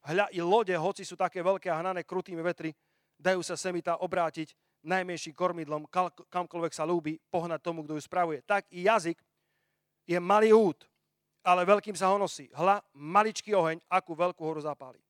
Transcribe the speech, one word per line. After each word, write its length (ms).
Hľa, 320
i 60
lode, 340
hoci 240
sú 160
také 240
veľké 320
a 80
hnané 240
krutými 400
vetry, 300
dajú 240
sa 160
semita 480
obrátiť 480
najmenším 480
kormidlom, 560
kal-, 240
kamkoľvek 480
sa 80
ľúbi 320
pohnať 320
tomu, 240
kto 100
ju 80
spravuje. 400
Tak 300
i 100
jazyk 320
je 160
malý 320
úd, 320
ale 240
veľkým 320
sa 160
honosí. 400
Hľa, 400
maličký 640
oheň, 320
akú 240
veľkú 320
horu 160
zapáli. 500